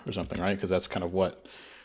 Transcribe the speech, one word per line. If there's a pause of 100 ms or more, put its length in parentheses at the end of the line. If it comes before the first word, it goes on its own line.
or
something,
right?
'Cause
that's
kind
of
what, (400)